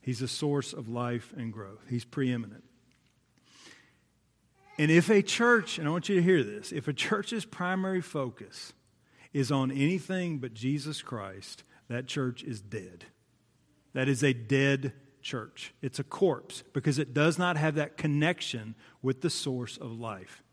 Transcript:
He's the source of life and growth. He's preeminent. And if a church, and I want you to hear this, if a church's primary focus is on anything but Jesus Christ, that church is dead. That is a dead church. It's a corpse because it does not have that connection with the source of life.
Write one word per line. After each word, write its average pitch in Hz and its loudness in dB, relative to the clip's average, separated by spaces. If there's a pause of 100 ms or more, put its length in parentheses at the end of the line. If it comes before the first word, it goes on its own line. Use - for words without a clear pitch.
He's 120 -4
the 127 -4
source 143 -2
of 113 -10
life 120 -4
and 117 -8
growth. 104 -14
He's 120 -4
preeminent. 120 -4 (2250)
And 151 6
if 170 8
a 208 8
church, 226 2
and 160 -2
I 143 0
want 170 -4
you 202 2
to 175 6
hear 180 6
this, 208 -6
if - -4
a 147 -2
church's 208 -2
primary 190 -2
focus 123 -8 (640)
is 139 2
on 131 2
anything 165 0
but 123 -8
Jesus 139 -4
Christ, 98 -12 (240)
that 123 -6
church 127 -4
is 107 -8
dead. 92 -12 (880)
That 131 2
is 135 2
a 139 6
dead 135 2 (260)
church. - -10
It's - -6
a 139 -4
corpse - 0 (100)
because 143 2
it 131 -2
does 147 4
not 180 2
have 156 2
that 147 -4
connection 147 0 (280)
with 131 0
the 170 0
source 127 -4
of 123 -12
life. 110 -12 (100)